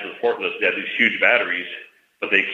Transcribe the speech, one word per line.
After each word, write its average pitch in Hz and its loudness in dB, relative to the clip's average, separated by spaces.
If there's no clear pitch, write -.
with 90 -12
forklifts, 101 -2
they 95 4
have 92 -2
these - -8
huge 113 2
batteries, 95 2
but 87 -6
they 95 4